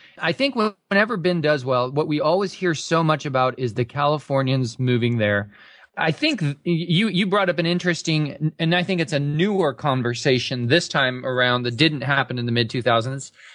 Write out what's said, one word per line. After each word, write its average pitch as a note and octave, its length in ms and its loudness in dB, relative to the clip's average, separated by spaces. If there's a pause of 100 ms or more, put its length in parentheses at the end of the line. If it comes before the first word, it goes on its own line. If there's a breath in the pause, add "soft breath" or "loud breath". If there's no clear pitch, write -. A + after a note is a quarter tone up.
(180 loud breath)
I E3 140 -2
think C4+ 240 -2
when-, G#3+ 180 0 (140)
whenever G#3 300 0
Bend E3+ 260 0
does D3 220 2
well, B2+ 260 0
what D3+ 160 -2
we D3 140 0
always F3+ 320 0
hear F3 200 -2
so E3 300 0
much D#3 220 2
about B2+ 340 0
is A#2+ 140 -2
the B2 100 0
Californians C3+ 960 0
moving A#2+ 380 2
there. G#2 340 0 (460 loud breath)
I E3 140 0
think D4 280 0
th-, C#3+ 240 -2
you, F3 460 0
you F#3 180 0
brought F#3+ 220 0
up E3+ 100 -2
an E3 60 0
interesting, D#3+ 920 -2
and E3 160 0
I F3+ 100 2
think F3 180 -2
it's D#3 120 -4
a D3 60 2
newer D#3 540 0
conversation B2+ 920 -2
this E3 200 2
time B2+ 380 -2
around B2 380 2
that A#2+ 120 -4
didn't D3+ 260 2
happen C3+ 380 -2
in A#2+ 60 -4
the A#2+ 80 -2
mid A#2 160 0
two B2+ 120 -6
thousands. A#2+ 520 0 (220 loud breath)